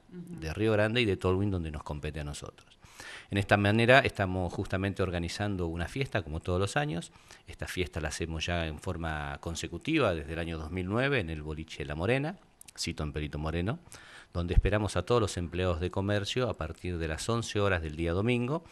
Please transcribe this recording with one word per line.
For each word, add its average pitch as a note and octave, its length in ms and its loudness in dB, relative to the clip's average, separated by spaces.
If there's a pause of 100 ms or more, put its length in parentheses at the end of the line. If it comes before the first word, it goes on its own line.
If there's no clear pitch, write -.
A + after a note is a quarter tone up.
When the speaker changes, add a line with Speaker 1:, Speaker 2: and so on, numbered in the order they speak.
Speaker 1:
Ujú. F3 300 -12
Speaker 2:
de D#3 140 -6
Río G#2+ 180 2
Grande A2 300 4
y A#2+ 40 4
de F#2+ 120 2
Tolwyn, F#2+ 340 2
donde E2 200 -2
nos D2+ 120 -6
compete D2+ 380 -6
a - 20 -4
nosotros. - 560 -12 (500)
En G2+ 80 2
esta G2+ 200 4
manera A2+ 420 8
estamos F#2 520 0
justamente F#2+ 520 -2
organizando F2+ 640 -2
una E2 200 -4
fiesta, C3+ 340 -2
como D2+ 180 -6
todos F2+ 200 0
los G2+ 180 0
años. D3+ 340 -2 (360)
Esta - 200 -10
fiesta E2+ 340 -4
la C#2+ 60 -2
hacemos D#2+ 380 -4
ya E2+ 200 0
en D#2 140 -6
forma D#2 600 -4
consecutiva E2+ 760 0
desde D#2 180 -6
el D#2+ 60 -4
año E2 180 -4
dos D#2 140 -6
mil F2+ 160 -2
nueve B2+ 320 2
en E2 100 -4
el D2+ 140 -6
boliche D#2 420 -8
La D2 100 -4
Morena, C3+ 420 0 (400)
cito D#2+ 260 -4
en D2+ 80 -2
Perito D2 260 -4
Moreno, E2+ 400 0 (560)
donde F2 200 0
esperamos G2+ 420 4
a F2+ 80 0
todos A#2+ 180 4
los G2 160 0
empleados F2 420 0
de F2+ 120 0
comercio G#2 580 0
a B2 80 -4
partir F2 400 -6
de E2 100 -2
las D#2 200 -4
once A2+ 320 0
horas F#2+ 220 4
del D#2 160 -4
día E2 160 2
domingo, B2 580 0